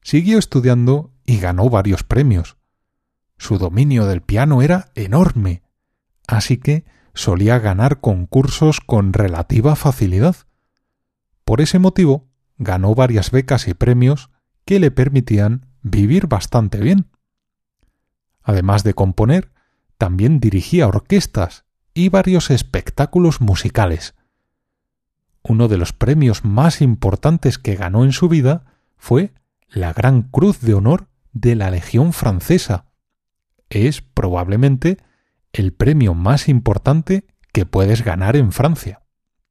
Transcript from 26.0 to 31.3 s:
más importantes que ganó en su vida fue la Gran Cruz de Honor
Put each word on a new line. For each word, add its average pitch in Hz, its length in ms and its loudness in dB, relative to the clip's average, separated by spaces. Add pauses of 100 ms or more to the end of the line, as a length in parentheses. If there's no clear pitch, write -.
más 117 380 0
importantes 120 800 -2
que 101 160 -6
ganó 98 280 0
en 135 80 2
su 175 180 0
vida 151 360 0 (320)
fue 147 360 -2 (340)
la 87 260 -6
Gran 123 300 2
Cruz 180 380 0
de 113 120 2
Honor 110 340 0 (260)